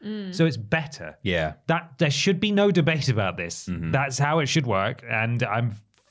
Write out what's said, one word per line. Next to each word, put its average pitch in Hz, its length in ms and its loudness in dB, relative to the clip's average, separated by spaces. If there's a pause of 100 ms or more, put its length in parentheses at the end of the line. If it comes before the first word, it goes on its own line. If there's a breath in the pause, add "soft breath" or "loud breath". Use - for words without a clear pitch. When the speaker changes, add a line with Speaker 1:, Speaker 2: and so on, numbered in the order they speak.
Speaker 1:
Mm. 202 300 -8
Speaker 2:
So 165 120 4
it's 139 100 0
better. 107 640 -6
Speaker 3:
Yeah. 82 320 0 (120)
Speaker 2:
That, 170 320 -2
there 151 120 4
should 190 300 2
be 214 120 0
no 202 180 6
debate 156 380 2
about 104 280 0
this. 85 300 -8
Speaker 3:
Mm-hmm. 85 240 -4
Speaker 2:
That's 135 280 0
how 147 200 2
it 147 80 2
should 139 200 0
work. 98 420 0
And 117 340 0
I'm 113 320 0 (360)